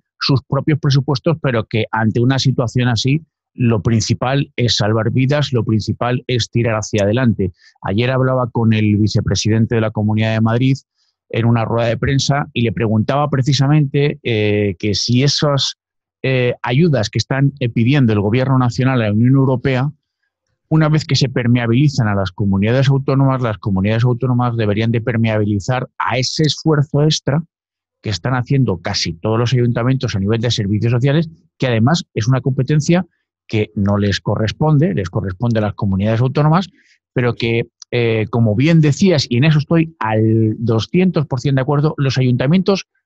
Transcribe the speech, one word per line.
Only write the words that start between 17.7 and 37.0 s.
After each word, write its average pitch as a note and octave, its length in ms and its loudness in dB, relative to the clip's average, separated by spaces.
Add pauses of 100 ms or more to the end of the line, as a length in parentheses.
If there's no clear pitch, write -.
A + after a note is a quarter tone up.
el G#2 60 2
Gobierno B2+ 360 0
Nacional B2+ 460 0
a G#2+ 60 -2
la G#2 40 -2
Unión A#2+ 220 4
Europea, C3 560 0 (800)
una D#3 200 2
vez D3+ 160 0
que C#3 100 -2
se C3 140 0
permeabilizan A#2+ 800 2
a G2+ 60 0
las F#2+ 180 -2
comunidades G#2+ 560 0
autónomas, C3+ 540 0
las A2+ 160 -2
comunidades G#2 460 0
autónomas B2 520 0
deberían A2 340 0
de A2+ 120 0
permeabilizar A2 840 -2 (100)
a G2+ 180 -4
ese C3 280 -2
esfuerzo D3 580 0
extra D#3 420 0 (580)
que A2 80 -6
están A#2 240 -4
haciendo A#2+ 480 0
casi F2+ 320 -6
todos A2 240 -2
los A#2 160 0
ayuntamientos A#2+ 600 0
a G2+ 40 -2
nivel G#2 220 0
de A#2+ 100 -2
servicios G#2+ 420 0
sociales, C#3 380 0 (280)
que C3 100 0
además B2 440 2
es G#2+ 160 -4
una C3 120 2
competencia D3 640 0 (400)
que G#2+ 280 -2
no G2+ 220 0
les G2+ 240 0
corresponde, C#3+ 760 0
les F#2+ 140 -4
corresponde A2 500 -4
a G#2+ 40 0
las G#2 120 -2
comunidades G#2 460 0
autónomas, D3+ 480 2 (460)